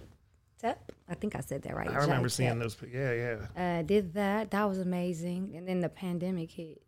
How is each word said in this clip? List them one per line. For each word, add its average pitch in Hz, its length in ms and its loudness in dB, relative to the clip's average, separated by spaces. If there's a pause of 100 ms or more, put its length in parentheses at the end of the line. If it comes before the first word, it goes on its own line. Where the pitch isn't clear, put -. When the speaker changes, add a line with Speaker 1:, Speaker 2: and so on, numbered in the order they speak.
(580)
Speaker 1:
Tep. - 340 -4 (160)
I 175 60 -4
think 208 220 -4
I - 40 -2
said 139 220 -4
that - 140 -6
right. - 140 -2
Speaker 2:
I - 60 0
remember 139 320 4
Speaker 1:
Jai 117 60 0
Speaker 2:
seeing 123 160 4
Speaker 1:
Tep. 117 100 2
Speaker 2:
those 117 160 -2
pi-, - 160 -14
yeah, 131 200 0 (440)
yeah. 175 240 0
Speaker 1:
Uh, - 20 0
did 180 320 4
that. 202 380 0
That 202 120 2
was 196 140 2
amazing. 180 800 -2
And 180 120 -10
then 185 120 2
the 165 100 2
pandemic 175 640 -2
hit, 160 360 -12